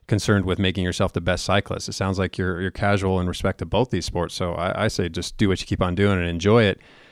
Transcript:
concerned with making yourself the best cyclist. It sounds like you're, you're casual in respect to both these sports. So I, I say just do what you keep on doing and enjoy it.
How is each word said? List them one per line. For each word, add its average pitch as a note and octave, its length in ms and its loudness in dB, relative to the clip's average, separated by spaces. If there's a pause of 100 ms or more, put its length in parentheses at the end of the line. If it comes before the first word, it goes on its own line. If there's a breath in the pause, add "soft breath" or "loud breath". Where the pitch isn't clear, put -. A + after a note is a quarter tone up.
concerned G2+ 380 2
with F#2 140 0
making F#2+ 240 2
yourself F2+ 300 0
the F2 80 -2
best F2 240 0
cyclist. - 440 -2
It - 40 -8
sounds F#2+ 260 -2
like F#2 180 -2
you're, F#2 240 -2
you're F#2 100 -4
casual F#2+ 480 0
in F2+ 80 0
respect F#2 320 -2
to F2 60 -6
both A#2 240 0
these F2+ 160 -2
sports. E2+ 300 -4
So F2 180 -4
I, F2+ 320 -2
I - 20 2
say F#2 220 -2
just - 280 -8
do G#2 120 4
what F#2 120 0
you - 60 -10
keep - 140 -2
on F2+ 140 0
doing G2 240 2
and F2 80 -2
enjoy G2 380 4
it. F#2+ 140 0 (320 soft breath)